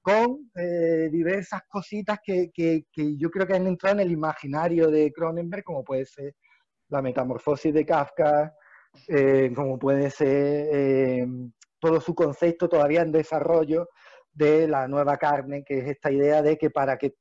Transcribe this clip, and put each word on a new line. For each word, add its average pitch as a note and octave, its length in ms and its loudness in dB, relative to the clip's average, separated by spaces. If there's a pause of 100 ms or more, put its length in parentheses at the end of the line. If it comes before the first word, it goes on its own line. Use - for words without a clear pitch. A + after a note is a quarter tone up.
con, A#3+ 540 0
eh, E3 560 0
diversas F3+ 560 -4
cositas G#3 560 -8
que, F3+ 300 -2
que, E3 380 -2
que D3+ 260 -4
yo E3 140 -4
creo F#3+ 160 -2
que F#3+ 80 -2
han F#3 120 0
entrado F#3+ 280 0
en G3+ 60 -2
el F3 100 0
imaginario D#3 800 -2
de D3+ 200 2
Cronenberg, E3+ 520 -6
como C#3+ 200 -10
puede C3+ 220 -6
ser C#3+ 300 -16 (540)
la C#3+ 120 -2
metamorfosis C3 720 -2
de D3+ 120 2
Kafka, D3+ 680 0 (540)
eh, C3+ 480 4
como C3 240 -4
puede C#3 320 0
ser, C#3+ 600 0
eh, C3+ 560 2 (520)
todo D#3+ 200 2
su E3 140 -4
concepto E3+ 560 0
todavía D#3 320 4
en D#3+ 100 0
desarrollo D#3+ 760 0 (420)
de D3+ 360 4
la C3+ 200 0
nueva C#3+ 300 0
carne, C#3+ 480 -2
que C3+ 140 -4
es B2+ 100 -6
esta C#3+ 220 -4
idea D3 320 4
de D3+ 140 2
que D3+ 120 0
para C3+ 280 -2
que C#3 240 -4